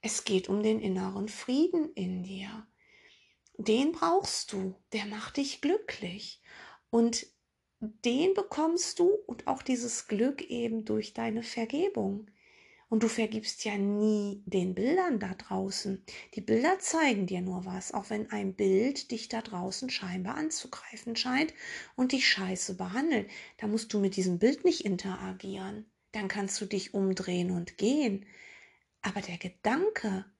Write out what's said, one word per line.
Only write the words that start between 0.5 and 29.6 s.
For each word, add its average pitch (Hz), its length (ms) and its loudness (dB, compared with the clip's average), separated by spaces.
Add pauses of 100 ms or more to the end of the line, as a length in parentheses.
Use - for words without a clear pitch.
den 220 200 2
inneren 190 480 -2
Frieden 311 640 2
in 185 300 -4
dir. 196 440 -10 (880)
Den 233 360 4
brauchst - 580 2
du, 190 240 -4 (160)
der 208 140 -2
macht 214 320 -6
dich 277 240 -2
glücklich. 247 800 -2 (480)
Und 233 360 4 (540)
den 247 540 2
bekommst 349 680 0
du 349 80 8
und 403 400 0
auch 269 140 0
dieses 240 460 -2
Glück 247 340 2
eben 226 420 -4
durch 214 300 -2
deine 226 300 -2
Vergebung. 226 840 -2 (640)
Und 220 80 4
du 226 60 4
vergibst 220 580 -2
ja 208 100 -2
nie 202 680 2
den 185 300 0
Bildern 285 420 2
da 190 160 -4
draußen. 190 720 -4 (300)
Die 214 60 -4
Bilder 247 360 4
zeigen 277 480 2
dir 180 160 -2
nur 180 240 -4
was, 185 260 -6
auch - 200 -4
wenn 214 180 -2
ein 196 240 -2
Bild 208 560 4
dich 220 200 -6
da 226 120 -2
draußen 190 480 -6
scheinbar 185 460 -4
anzugreifen 254 800 -6
scheint 269 400 0 (400)
und 254 160 2
dich 262 160 4
scheiße 185 480 0
behandelt. 208 560 0 (260)
Da - 80 -8
musst 214 280 0
du 214 60 2
mit 196 160 2
diesem 185 220 2
Bild 247 260 4
nicht 359 220 4
interagieren. 190 1040 -6 (200)
Dann 208 160 -4
kannst 196 340 -2
du 202 60 -4
dich 190 260 -2
umdrehen 185 560 2
und 175 300 -4
gehen. 240 480 2 (760)
Aber 202 200 -2
der 175 180 -8
Gedanke 220 840 0 (140)